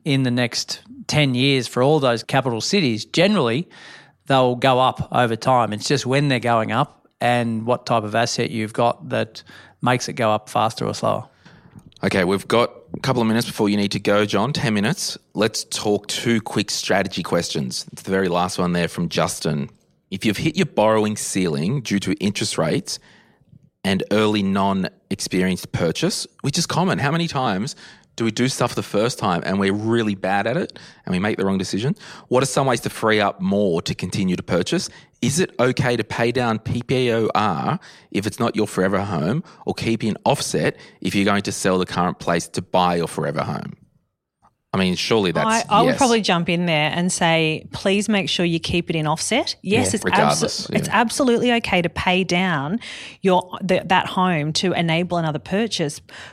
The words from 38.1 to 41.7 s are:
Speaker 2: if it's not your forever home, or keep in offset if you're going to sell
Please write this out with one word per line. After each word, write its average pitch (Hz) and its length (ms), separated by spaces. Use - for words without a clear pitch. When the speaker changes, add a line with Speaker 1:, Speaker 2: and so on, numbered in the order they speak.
Speaker 2:
if 98 160
it's - 120
not 117 160
your 104 120
forever 95 340
home, 101 420
or - 80
keep 113 280
in 107 220
offset 143 500
if - 140
you're 98 120
going 101 180
to 101 80
sell 92 260